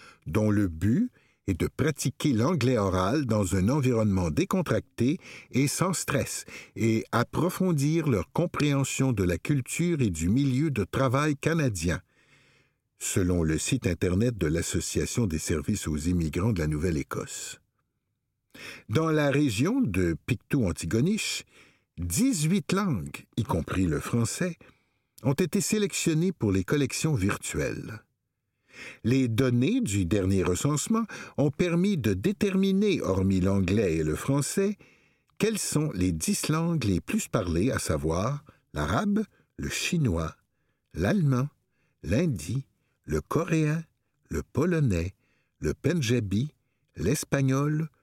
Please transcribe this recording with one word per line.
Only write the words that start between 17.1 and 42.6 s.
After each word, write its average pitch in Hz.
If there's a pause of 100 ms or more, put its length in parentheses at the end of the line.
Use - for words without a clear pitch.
Dans 160
la 151
région 143
de 90
Pictou-Antigonish, 117 (520)
dix-huit 160
langues, 135 (140)
y 117
compris 90
le 78
français, 117 (680)
ont 135
été 185
sélectionnées 185
pour 104
les 95
collections 147
virtuelles. - (1000)
Les 127
données 127
du 101
dernier 95
recensement 151 (320)
ont 147
permis 180
de 104
déterminer, 190
hormis 95
l'anglais 95
et 80
le 76
français, 196 (640)
quelles 214
sont 151
les 92
dix 85
langues 165
les 95
plus -
parlées, 95
à -
savoir 87 (300)
l'arabe, 180 (340)
le -
chinois, 87 (580)
l'allemand, 135 (540)
l'hindi, 113 (400)